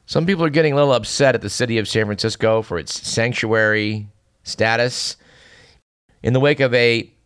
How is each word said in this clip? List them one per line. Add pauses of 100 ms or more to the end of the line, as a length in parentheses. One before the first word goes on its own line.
Some
people
are
getting
a
little
upset
at
the
city
of
San
Francisco
for
its
sanctuary (340)
status (1080)
in
the
wake
of
a (140)